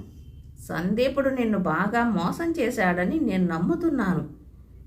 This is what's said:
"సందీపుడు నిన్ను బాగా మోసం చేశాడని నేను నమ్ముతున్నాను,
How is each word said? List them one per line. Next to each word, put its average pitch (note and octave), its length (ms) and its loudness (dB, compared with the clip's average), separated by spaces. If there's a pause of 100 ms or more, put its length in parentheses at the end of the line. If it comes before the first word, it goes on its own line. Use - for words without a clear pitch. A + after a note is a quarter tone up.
(680)
"సందీపుడు A#3+ 600 0
నిన్ను A#3 300 2
బాగా G3+ 500 2
మోసం A3+ 500 0
చేశాడని A3 640 2
నేను F#3 260 2
నమ్ముతున్నాను, G3+ 840 0 (580)